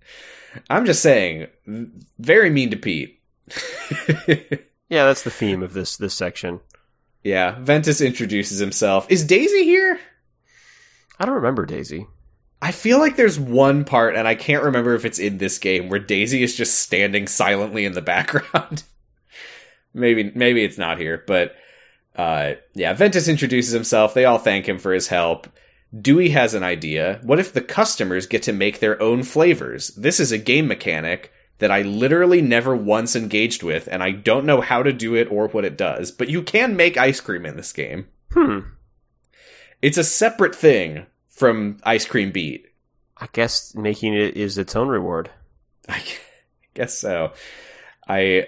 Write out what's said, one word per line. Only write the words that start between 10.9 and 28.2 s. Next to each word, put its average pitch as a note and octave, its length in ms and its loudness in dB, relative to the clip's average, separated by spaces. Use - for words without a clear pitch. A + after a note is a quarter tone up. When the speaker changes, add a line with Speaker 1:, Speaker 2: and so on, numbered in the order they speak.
Speaker 2:
I - 80 -4
don't C4 100 -2
remember B2 300 0
Daisy. D2+ 420 -10
Speaker 1:
I D#3+ 120 -2
feel A#3+ 260 2
like D4+ 160 2
there's G3+ 240 4
one C3+ 460 4
part, A#2 320 2
and A2+ 100 0
I A2+ 80 2
can't C#3+ 300 0
remember B2 280 2
if A#2 120 0
it's A2 120 -6
in G2 200 -2
this F#2+ 220 -4
game, F#2 280 0
where G2 100 -2
Daisy G#2+ 460 0
is A#2+ 140 -2
just - 220 0
standing G2+ 480 0
silently G2+ 580 0
in F#2+ 80 -4
the F2 80 -6
background. C#3+ 840 -2
<laughs> - 560 -20
Maybe, A#2 420 2
maybe A#2+ 280 2
it's G2 140 -4
not E2+ 220 -4
here, E2 260 -6
but, F2+ 300 0
uh, D2+ 380 -2
yeah, F2+ 180 -2
Ventus E3+ 380 2
introduces B2+ 440 0
himself. A2+ 400 2
They B2+ 120 4
all A#2+ 140 6
thank G2 280 0
him G2 100 -2
for F#2+ 160 -2
his F#2 140 -2
help. E2+ 400 -2
Dewey D3 340 4
has A#2+ 220 2
an G2 100 -2
idea. E2 600 -4
What C3+ 160 2
if - 140 -4
the - 80 -2
customers F#2+ 640 -2